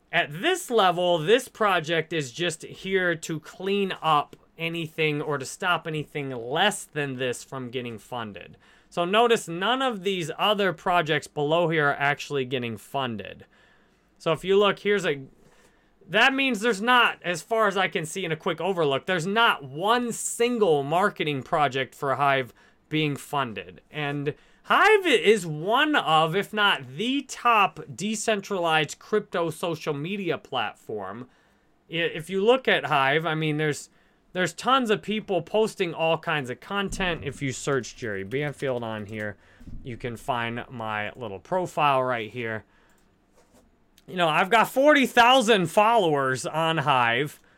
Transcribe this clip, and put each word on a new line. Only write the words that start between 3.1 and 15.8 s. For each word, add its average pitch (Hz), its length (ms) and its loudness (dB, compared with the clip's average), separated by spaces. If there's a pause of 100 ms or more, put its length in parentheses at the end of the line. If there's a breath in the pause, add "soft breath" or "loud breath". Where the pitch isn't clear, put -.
to 165 260 -8
clean 196 600 -4
up 151 360 0 (200)
anything 160 640 -2
or 143 160 -4
to 131 80 -8
stop 175 420 -2
anything 151 420 -6
less 131 560 -2
than 139 320 -6
this 123 260 -4
from 127 280 -10
getting 120 260 -8
funded. 104 580 -12 (340 soft breath)
So 175 140 -4
notice 220 460 2
none 196 320 -2
of 233 220 -2
these 180 360 -2
other 196 320 2
projects 160 560 0
below 160 400 0
here 156 200 2
are 143 120 0
actually 143 460 -2
getting 120 320 -6
funded. 104 680 -8 (720 soft breath)
So - 140 -2
if 160 140 -2
you 190 120 4
look, 202 220 4
here's 196 260 0
a, 143 180 -4 (880 soft breath)